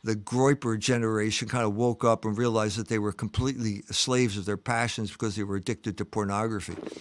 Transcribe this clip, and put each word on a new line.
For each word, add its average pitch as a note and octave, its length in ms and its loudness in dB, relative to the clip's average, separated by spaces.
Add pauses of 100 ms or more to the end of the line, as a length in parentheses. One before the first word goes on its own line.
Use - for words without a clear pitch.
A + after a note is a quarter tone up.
the A2 100 2
Groyper B2 640 2
generation A2 680 0
kind A#2+ 160 0
of G#2 100 2
woke A#2+ 300 2
up A2+ 200 4
and G#2 120 0
realized A2+ 400 2
that A2+ 100 -4
they A2+ 120 0
were G#2 120 -2
completely A2+ 680 -2 (100)
slaves B2 460 2
of F#2+ 80 -6
their G2+ 120 -2
passions A#2 540 -2
because A2 240 -4
they G#2+ 80 -4
were G2 140 -4
addicted G#2+ 400 -4
to G2+ 80 -4
pornography. G#2 720 -2 (240)